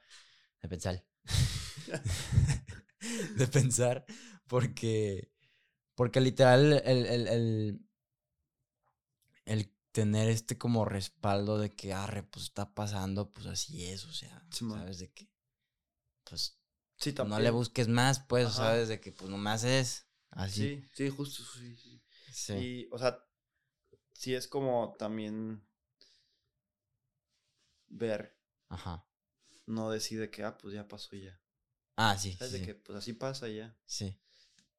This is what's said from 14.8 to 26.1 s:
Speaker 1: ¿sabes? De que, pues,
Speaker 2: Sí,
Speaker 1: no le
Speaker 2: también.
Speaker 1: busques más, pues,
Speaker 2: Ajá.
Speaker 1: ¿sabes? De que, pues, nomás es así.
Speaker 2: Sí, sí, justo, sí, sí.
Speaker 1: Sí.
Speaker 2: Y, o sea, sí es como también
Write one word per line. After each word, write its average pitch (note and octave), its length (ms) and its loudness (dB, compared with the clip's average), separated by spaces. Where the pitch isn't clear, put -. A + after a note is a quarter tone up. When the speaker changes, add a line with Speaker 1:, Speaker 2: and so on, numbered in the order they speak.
Speaker 1:
¿sabes? F#2 180 -10
De F2+ 140 -14
que, - 160 -20
pues, - 340 -8
Speaker 2:
Sí, - 160 -4
Speaker 1:
no C3+ 120 -2
le G#2 60 -2
Speaker 2:
también. A2+ 240 2
Speaker 1:
busques A#2+ 340 0
más, B2 320 4
pues, B2 260 2
Speaker 2:
Ajá. A2 100 -2
Speaker 1:
¿sabes? A2+ 320 2
De A2 120 -6
que, F#2+ 120 -16
pues, F#2+ 180 -12
nomás G#2 320 -2
es B2+ 460 0
así. G2+ 300 -4
Speaker 2:
Sí, C#3+ 340 -4
sí, C#3 160 -2
justo, C#3 340 -8
sí, A#2+ 320 -16
sí. A#2+ 260 -20
Speaker 1:
Sí. - 220 -8
Speaker 2:
Y, B2 380 -6
o B2 60 -6
sea, B2 200 0
sí - 220 -6
es B2+ 140 -4
como B2 500 -2
también A2 640 -6